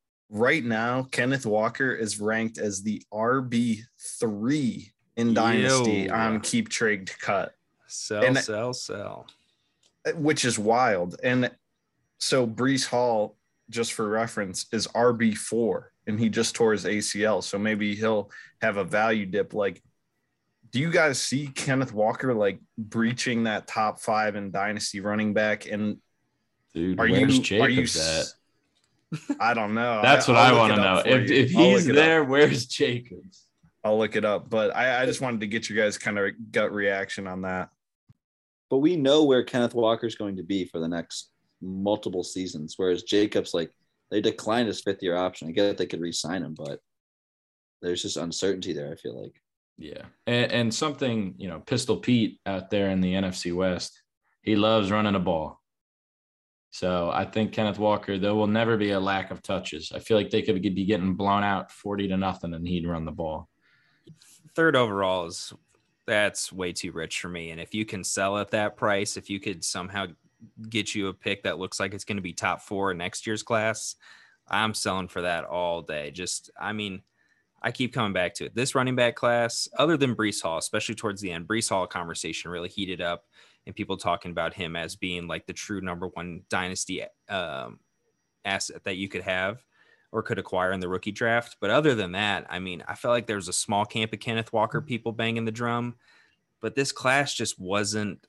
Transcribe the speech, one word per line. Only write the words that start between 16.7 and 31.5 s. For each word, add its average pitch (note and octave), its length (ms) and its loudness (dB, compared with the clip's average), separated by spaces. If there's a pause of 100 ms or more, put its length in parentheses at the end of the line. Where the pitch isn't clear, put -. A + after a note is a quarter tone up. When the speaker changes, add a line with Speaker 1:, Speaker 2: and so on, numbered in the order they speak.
Speaker 1:
his F#2+ 120 0
A G2+ 160 0
C G#2 240 -2
L. G#2 160 2
So - 180 -6
maybe G#2 360 0
he'll G#2+ 360 0 (300)
have A2 160 0
a G2 80 0
value G#2+ 420 2
dip. F#2+ 280 -2
Like, G2 280 -2 (920)
do A#2+ 60 -2
you E3 140 0
guys D#3 280 4
see C#3+ 280 -2
Kenneth C3+ 440 -2
Walker, A2 400 0
like, G#2 280 0 (180)
breaching A2+ 640 0
that G#2+ 240 -2
top A2 340 -2
five G#2+ 360 0
in G2+ 160 -6
Dynasty G2+ 480 -4
running G#2 340 0
back? G#2+ 320 0
And G#2+ 300 -2 (760)
Speaker 3:
Dude, F2+ 280 -2
Speaker 1:
are A2+ 80 4
Speaker 3:
where's C3 420 6
Speaker 1:
you, G2 100 4
are B2+ 80 6
you B2+ 180 2
Speaker 3:
Jacobs E2 100 -2
Speaker 1:
s-, D#2+ 380 -2 (960)
Speaker 3:
at? C#4+ 100 -2
Speaker 1:
I A#2 120 2
don't G#2+ 220 0
know. A#2 260 0
Speaker 3:
<laughs> G#2 40 4
That's C3+ 240 8
Speaker 1:
I, C3+ 40 6
Speaker 3:
what A#2 60 8
Speaker 1:
I'll A#2+ 80 10
Speaker 3:
I B2+ 40 10
Speaker 1:
look A#2+ 100 8
Speaker 3:
wanna A2 140 6
Speaker 1:
it G#2 120 4
up F#2 200 6
Speaker 3:
know. - 40 4
Speaker 1:
for C3 80 8
Speaker 3:
If, G#2 120 2
Speaker 1:
you. A2+ 60 6
Speaker 3:
if C#3 200 6